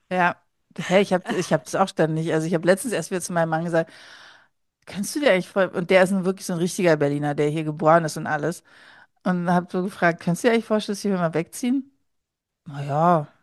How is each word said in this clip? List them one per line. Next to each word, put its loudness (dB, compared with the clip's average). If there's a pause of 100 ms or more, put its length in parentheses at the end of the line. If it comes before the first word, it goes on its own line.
(100)
Ja. 2 (400)
Hä, 2
ich 2
hab, 0
ich -2
hab 0
das -8
auch 2
ständig. 0
Also 0
ich -2
hab -2
letztens 2
erst -4
wieder -4
zu -8
meinem 0
Mann -2
gesagt, -2 (920)
"Kannst -8
du -4
dir 2
eigentlich -2
vor-", -2
und -4
der 6
ist 0
nun -2
wirklich -4
so -6
ein -4
richtiger 2
Berliner, -2
der 0
hier -4
geboren 4
ist -6
und -8
alles. -4 (640)
Und 0
hab 0
so -2
gefragt, 0
"Kannst -2
du 4
dir 4
eigentlich -2
vorstellen, -2
dass -8
wir 0
mal -2
wegziehen?" -4 (760)
"Na -10
ja 2 (160)